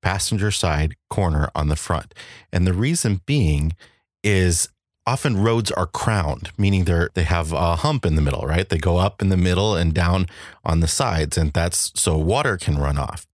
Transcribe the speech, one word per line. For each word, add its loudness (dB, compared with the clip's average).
passenger 0
side 0
corner 0
on -2
the 0
front. -6
And 2
the 2
reason 0
being 2
is 2
often 0
roads 2
are -2
crowned, -2
meaning 2
they're, 2
they 2
have 0
a 0
hump -2
in 2
the 2
middle, -2
right? 0
They -2
go 0
up 0
in 2
the 2
middle 2
and 0
down 2
on 2
the 0
sides, -2
and 0
that's -2
so 0
water 0
can -2
run 0
off. -8